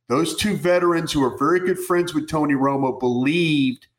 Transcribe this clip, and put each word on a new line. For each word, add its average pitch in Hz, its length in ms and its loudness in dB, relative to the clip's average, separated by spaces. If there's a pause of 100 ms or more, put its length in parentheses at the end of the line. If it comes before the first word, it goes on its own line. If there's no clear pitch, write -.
Those 156 280 0
two 202 200 -2
veterans 170 560 0
who 143 120 2
are 120 120 -2
very 160 240 2
good 185 180 -2
friends 175 360 -2
with 151 140 -2
Tony 151 260 0
Romo 135 460 0
believed 135 840 0 (120)